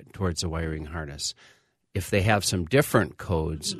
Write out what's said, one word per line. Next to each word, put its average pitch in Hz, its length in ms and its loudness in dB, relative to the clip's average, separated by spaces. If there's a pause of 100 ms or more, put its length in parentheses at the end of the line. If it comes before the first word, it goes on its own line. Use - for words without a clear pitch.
(120)
towards 90 300 -2
the 87 60 -2
wiring 80 380 -4
harness. 73 480 -8 (600)
If 98 160 -2
they 101 120 4
have 104 220 4
some 92 220 0
different 123 520 2
codes 80 600 -2